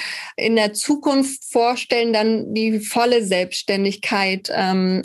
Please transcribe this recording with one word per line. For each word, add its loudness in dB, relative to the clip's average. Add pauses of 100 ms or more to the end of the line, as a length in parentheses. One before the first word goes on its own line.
(360)
in 0
der 2
Zukunft 0
vorstellen, 2
dann 0
die 0
volle 2
Selbstständigkeit, -2
ähm, 0